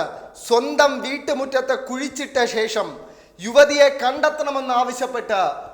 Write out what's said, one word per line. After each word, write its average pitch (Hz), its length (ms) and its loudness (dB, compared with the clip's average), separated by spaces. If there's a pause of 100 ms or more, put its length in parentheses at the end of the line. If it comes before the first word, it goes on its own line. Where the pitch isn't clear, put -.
(460)
സ്വന്തം 277 460 4 (120)
വീട്ടുമുറ്റത്ത് 269 720 -2 (140)
കുഴിച്ചിട്ട 269 500 -6 (180)
ശേഷം 214 320 -2 (580)
യുവതിയെ 285 420 6 (140)
കണ്ടെത്തണമെന്നാവശ്യപ്പെട്ട് 254 1400 -2 (340)